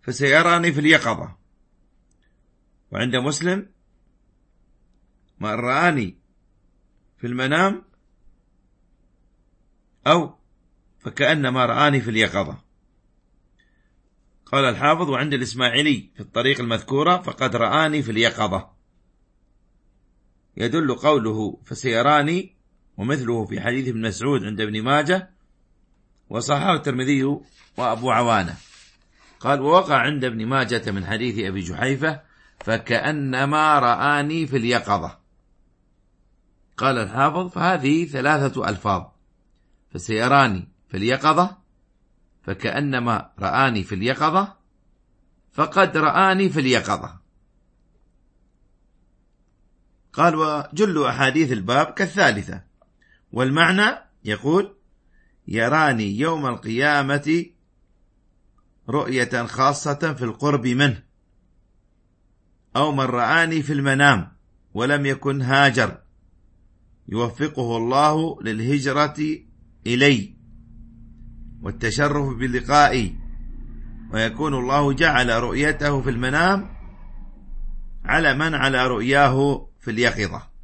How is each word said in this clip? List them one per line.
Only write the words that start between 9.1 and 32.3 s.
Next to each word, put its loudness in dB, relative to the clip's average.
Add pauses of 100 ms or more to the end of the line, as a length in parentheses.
أو 2 (600)
"فكأنما 0
رآني 2
في -6
اليقظة". -2 (1900)
قال 0
الحافظ: 2
"وعند -2
الإسماعيلي 0
في -20
الطريق 0
المذكورة: 0
فقد -2
رآني 2
في -6
اليقظة". 0 (1900)
يدل 0
قوله 0
"فسيراني" 0 (400)
ومثله -2
في -8
حديث -4
ابن -4
مسعود -2
عند -6
ابن -4
ماجه، 0 (1000)
وصححه -2
الترمذي -2 (520)
وأبو -2
عوانة. 2 (840)
قال: 0
"ووقع 2
عند -2
ابن -4
ماجة -2
من -4
حديث -4
أبي -4
جحيفة: -4 (380)